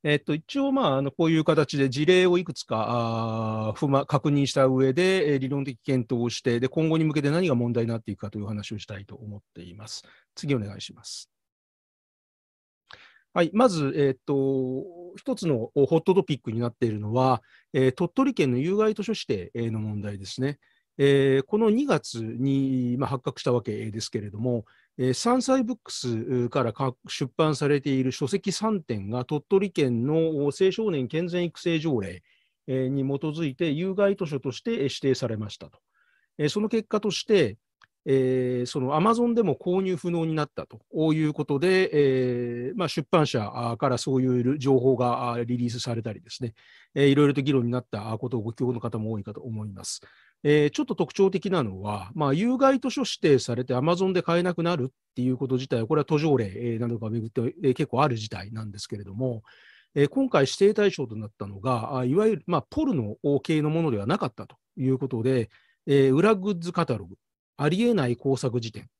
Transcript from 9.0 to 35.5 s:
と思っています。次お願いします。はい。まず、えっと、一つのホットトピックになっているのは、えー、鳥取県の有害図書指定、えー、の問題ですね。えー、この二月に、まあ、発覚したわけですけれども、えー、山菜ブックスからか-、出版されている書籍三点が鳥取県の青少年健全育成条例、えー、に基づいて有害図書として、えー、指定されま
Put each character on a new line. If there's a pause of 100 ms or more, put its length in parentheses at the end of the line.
と
思
っ (140)
て
い
ま
す。 (320)
次
お
願
い
し
ま
す。 (2000)
は
い。
ま
ず、
え
っ
と、 (320)
一
つ
の
ホ
ッ
ト
ト
ピ
ッ
ク
に
な
っ
て
い
る
の
は、 (300)
え
ー、
鳥
取
県
の
有
害
図
書
指
定、
え
ー、
の
問
題
で
す
ね。 (380)
え
ー、
こ
の
二
月
に、
ま
あ、
発
覚
し
た
わ
け
で
す
け
れ
ど
も、 (320)
え
ー、
山
菜
ブ
ッ
ク
ス
か
ら
か-、 (120)
出
版
さ
れ
て
い
る
書
籍
三
点
が
鳥
取
県
の
青
少
年
健
全
育
成
条
例、 (440)
え
ー、
に
基
づ
い
て
有
害
図
書
と
し
て、
え
ー、
指
定
さ
れ
ま